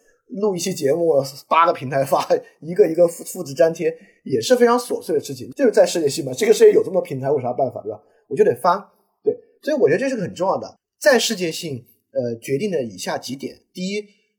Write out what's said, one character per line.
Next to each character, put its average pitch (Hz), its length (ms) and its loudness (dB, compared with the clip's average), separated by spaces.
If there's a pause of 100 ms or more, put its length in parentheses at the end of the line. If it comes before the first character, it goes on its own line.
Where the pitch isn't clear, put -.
(280)
录 202 280 -2
一 170 40 -4
期 185 120 -4
节 156 220 0
目， 165 220 2 (340)
八 165 160 6
个 175 80 2
平 131 160 -8
台 135 160 0
发， 147 180 0 (380)
一 165 140 -10
个 196 120 6
一 160 60 -2
个 170 140 4
复-， - 180 -6
复 185 180 -10
制 139 120 -12
粘 165 180 2
贴， 160 240 -4 (260)
也 127 160 -2
是 247 160 2
非 233 80 4
常 240 140 4
琐 - 240 -6
碎 170 140 -4
的 139 40 2
事 139 140 -10
情， 120 200 -14
就 277 120 0
是 214 60 4
在 196 120 6
世 175 160 0
界 151 80 0
性 - 160 -4
嘛， 131 100 -6
这 214 120 -2
个 226 80 6
世 - 60 0
界 220 120 10
有 - 120 4
这 - 80 -8
么 - 20 -10
多 185 80 0
平 135 180 -6
台， 139 120 -2
我 151 60 2
有 127 40 -4
啥 123 100 -4
办 127 220 -2
法， - 80 -12
对 107 100 -10
吧？ 107 80 -10 (280)
我 - 80 -10
就 196 80 4
得 170 180 2
发。 190 320 0 (300)
对， - 100 0 (300)
所 294 100 -2
以 302 40 -2
我 170 120 4
觉 151 40 2
得 196 60 0
这 269 80 -2
是 262 80 -2
个 214 60 -6
很 127 120 -8
重 175 140 -4
要 165 100 0
的。 - 200 -12 (240)
在 269 160 6
世 226 180 -2
界 180 160 -4
性， 143 320 -10 (280)
呃， 120 280 -4
决 135 180 -4
定 208 120 -4
的 151 140 -2
以 101 140 -12
下 156 200 -6
几 - 180 -10
点。 - 280 -14 (100)
第 185 200 -8
一， 208 120 -6 (340)